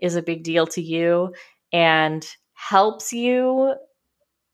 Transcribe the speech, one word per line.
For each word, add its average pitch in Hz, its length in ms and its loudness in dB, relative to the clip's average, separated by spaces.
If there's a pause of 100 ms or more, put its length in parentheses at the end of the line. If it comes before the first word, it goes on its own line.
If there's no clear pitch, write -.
is 175 160 -2
a 170 60 -2
big 165 200 -6
deal 165 260 0
to 180 140 -10
you 170 520 0 (380)
and 160 540 2 (280)
helps 208 580 0
you 254 640 0 (800)